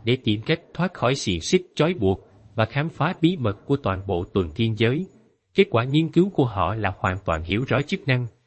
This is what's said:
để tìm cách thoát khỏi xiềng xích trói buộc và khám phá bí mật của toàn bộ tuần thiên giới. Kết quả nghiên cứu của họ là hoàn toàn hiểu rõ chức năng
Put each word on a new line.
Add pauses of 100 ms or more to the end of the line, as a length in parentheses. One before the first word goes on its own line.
để
tìm
cách (120)
thoát
khỏi
xiềng
xích (140)
trói
buộc (280)
và
khám
phá
bí
mật
của
toàn
bộ
tuần
thiên
giới. (480)
Kết
quả
nghiên
cứu
của
họ
là
hoàn
toàn
hiểu
rõ
chức
năng (200)